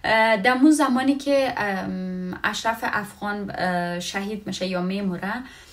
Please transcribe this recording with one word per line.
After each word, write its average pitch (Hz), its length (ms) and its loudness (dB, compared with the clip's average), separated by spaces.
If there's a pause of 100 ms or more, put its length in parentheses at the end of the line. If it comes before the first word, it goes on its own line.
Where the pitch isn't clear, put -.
اه، 220 320 4
دمو 254 340 6
زمانی 269 440 4
که، 277 420 2
ام، 185 880 -4
اشرف 226 380 -2
افغان، 208 720 -4
اه، 175 460 -2
شهید 196 460 -6
می‌شه 190 200 -4
یا 185 160 -2
میموره، 190 500 -2 (400)